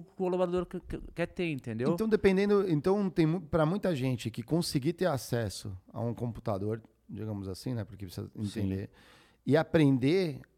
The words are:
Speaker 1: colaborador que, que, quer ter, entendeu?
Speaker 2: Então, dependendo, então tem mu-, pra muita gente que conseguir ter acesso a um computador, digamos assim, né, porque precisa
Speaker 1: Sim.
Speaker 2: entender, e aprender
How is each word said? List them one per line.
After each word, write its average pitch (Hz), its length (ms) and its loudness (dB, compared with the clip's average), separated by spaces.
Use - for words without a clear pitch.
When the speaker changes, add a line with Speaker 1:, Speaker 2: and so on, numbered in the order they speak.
Speaker 1:
colaborador 180 500 0
que, 180 140 -8
que, - 180 -8
quer 170 120 -2
ter, 170 260 -4
entendeu? 123 400 -2
Speaker 2:
Então, 214 160 -2
dependendo, 202 600 4
então 190 420 2
tem 160 160 4
mu-, 156 140 0
pra 156 260 2
muita 180 280 0
gente 127 360 -2
que 113 120 -8
conseguir 156 520 0
ter 185 120 -2
acesso 117 640 -2
a 113 80 -8
um 117 140 -2
computador, 110 680 -4
digamos 104 380 -6
assim, 95 280 -6
né, 107 100 -4
porque 95 220 -12
precisa 98 220 -10
Speaker 1:
Sim. 104 180 -4
Speaker 2:
entender, 95 300 -2
e 131 100 4
aprender 151 840 2